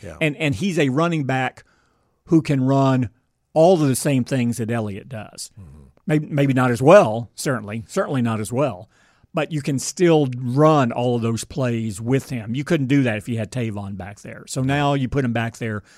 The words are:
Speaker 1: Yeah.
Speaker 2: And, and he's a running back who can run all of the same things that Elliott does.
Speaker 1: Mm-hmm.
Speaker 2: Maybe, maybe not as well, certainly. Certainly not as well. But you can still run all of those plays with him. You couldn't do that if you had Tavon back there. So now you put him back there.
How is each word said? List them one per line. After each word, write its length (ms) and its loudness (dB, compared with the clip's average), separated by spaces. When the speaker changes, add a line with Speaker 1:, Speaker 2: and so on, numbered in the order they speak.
Speaker 1:
Yeah. 180 -16
Speaker 2:
And, 160 -2
and 200 -2
he's 240 -2
a 80 2
running 360 0
back 380 -4
who 180 4
can 220 0
run 460 2
all 260 6
of 80 4
the 80 2
same 280 0
things 320 -2
that 140 -4
Elliott 380 -6
does. 500 -14
Speaker 1:
Mm-hmm. 160 -20
Speaker 2:
Maybe, 200 0
maybe 280 2
not 160 2
as 100 -2
well, 540 4
certainly. 520 -6
Certainly 360 -4
not 180 -2
as 100 -8
well. 380 -4
But 180 -4
you 80 -2
can 180 -2
still 480 2
run 520 4
all 260 0
of 60 -2
those 220 -2
plays 560 -4
with 300 -2
him. 240 -8
You 100 -4
couldn't 220 0
do 160 4
that 160 0
if 100 -10
you 80 -4
had 160 -4
Tavon 460 -6
back 220 -14
there. 280 -18
So 140 -4
now 320 2
you 140 0
put 140 -2
him 120 -2
back 240 -4
there. 240 -6